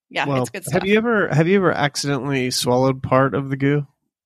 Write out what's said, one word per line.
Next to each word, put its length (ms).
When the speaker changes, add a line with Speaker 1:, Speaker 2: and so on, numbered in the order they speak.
Speaker 1:
yeah, 160
Speaker 2:
Well, 160
Speaker 1:
it's 80
good 140
Speaker 2:
have 160
Speaker 1:
stuff. 40
Speaker 2:
you 120
ever, 320
have 200
you 80
ever 160
accidentally 760
swallowed 520
part 320
of 160
the 60
goo? 300